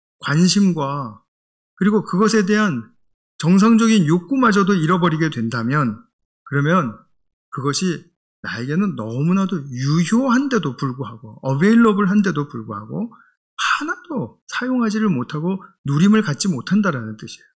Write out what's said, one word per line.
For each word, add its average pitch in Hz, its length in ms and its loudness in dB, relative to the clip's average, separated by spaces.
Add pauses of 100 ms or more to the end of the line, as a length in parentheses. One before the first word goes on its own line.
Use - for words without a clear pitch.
(200)
관심과 151 1000 0 (520)
그리고 208 300 0
그것에 214 420 2
대한 202 460 0 (460)
정상적인 214 680 4
욕구마저도 202 680 2
잃어버리게 160 560 0
된다면, 117 760 -2 (380)
그러면 143 520 -2 (540)
그것이 143 580 -4 (340)
나에게는 147 520 -4
너무나도 156 600 -2 (140)
유효한데도 175 1040 0
불구하고, 123 680 -10
어베일러블한데도 190 1040 2
불구하고 113 640 -10 (440)
하나도 - 920 -6
사용하지를 226 600 -2
못하고 160 560 -4 (200)
누림을 196 380 4
갖지 - 260 -4
못한다라는 139 680 -2
뜻이에요. - 440 -18